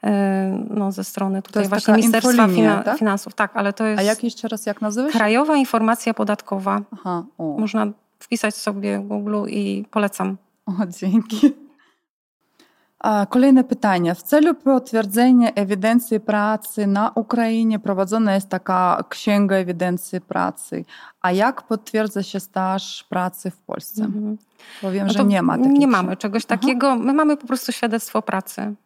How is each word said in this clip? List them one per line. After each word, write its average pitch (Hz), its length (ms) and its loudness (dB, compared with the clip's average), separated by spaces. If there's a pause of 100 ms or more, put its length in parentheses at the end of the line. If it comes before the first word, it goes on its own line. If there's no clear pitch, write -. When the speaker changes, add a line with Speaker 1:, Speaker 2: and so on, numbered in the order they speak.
Speaker 1:
y, 214 40 -2 (600)
no, 202 220 -2
ze 190 120 -8
strony 190 380 -4
Speaker 2:
To - 60 -14
Speaker 1:
tutaj 214 140 -2
Speaker 2:
jest 196 80 0
Speaker 1:
właśnie 202 160 -2
Speaker 2:
taka 214 120 6
Speaker 1:
Ministerstwa 233 340 4
Speaker 2:
infolinia, 220 460 4
Speaker 1:
Fina-, 202 60 -4
Speaker 2:
tak? 226 140 -2
Speaker 1:
Finansów. 208 360 -2
Tak, 202 200 -2
ale 202 200 -2
to - 100 -4
Speaker 2:
A 220 60 0
Speaker 1:
jest 208 140 0
Speaker 2:
jak 214 200 0
jeszcze 233 240 -6
raz, 214 180 -8
jak 208 160 -6
nazywa 220 300 -4
się? 302 60 0
Speaker 1:
Krajowa 240 380 2
Informacja 233 580 0
Podatkowa. 202 680 -4 (120)
Speaker 2:
Aha, 180 300 -6 (140)
o. 156 220 -6
Speaker 1:
Można 214 280 -2 (320)
wpisać 220 360 -4
sobie 202 440 -4
w 202 80 -10
Google 208 400 -4
i 202 440 -4
polecam. 196 460 -4 (280)
Speaker 2:
O, 208 60 -6 (280)
dzięki. 226 540 2 (1500)
A, 208 300 0
kolejne 262 340 6
pytanie. 180 520 0
W - 80 -18
celu 302 320 4
potwierdzenia 240 1000 4
ewidencji 208 640 0
pracy 214 680 -2
na 202 280 2
Ukrainie 226 640 0
prowadzona 196 560 0
jest 196 140 -2
taka 185 600 0
księga 202 460 0
ewidencji 180 680 -4
pracy. 180 640 -6 (360)
A 185 100 0
jak 214 300 0
potwierdza 214 600 -4
się 196 160 -8
staż 190 720 -6
pracy 180 420 -6
w - 60 -18
Polsce? - 460 -10
Speaker 1:
Mhm. 208 340 -6 (440)
Speaker 2:
Bo 190 100 -6
wiem, 196 160 -2
Speaker 1:
No 233 60 0
Speaker 2:
że 202 60 -2
Speaker 1:
to 202 60 4
Speaker 2:
nie 196 160 2
ma 170 120 0
takiej 262 180 2
Speaker 1:
nie 277 80 6
Speaker 2:
księgi. 285 120 4
Speaker 1:
mamy 185 260 0
czegoś 214 320 -4
Speaker 2:
Aha. - 80 0
Speaker 1:
takiego. 254 380 2
My 240 180 0
mamy 302 240 2
po 269 100 -16
prostu 254 240 -4
świadectwo 220 500 -2
pracy. 202 520 -6 (120)